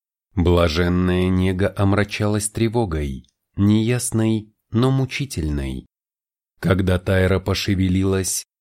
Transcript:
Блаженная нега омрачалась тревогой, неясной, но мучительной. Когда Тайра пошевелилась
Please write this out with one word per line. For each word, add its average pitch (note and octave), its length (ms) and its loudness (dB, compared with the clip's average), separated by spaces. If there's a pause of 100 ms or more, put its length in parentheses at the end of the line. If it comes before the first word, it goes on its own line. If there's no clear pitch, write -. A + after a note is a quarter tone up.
(340)
Блаженная F2+ 960 2
нега F#2 480 0
омрачалась G2+ 720 0
тревогой, E2+ 800 -4 (300)
неясной, A2 960 0 (180)
но A#2+ 200 2
мучительной. D#2 960 -4 (720)
Когда F#2 380 2
Тайра F#2 420 2
пошевелилась F#2+ 1040 0 (160)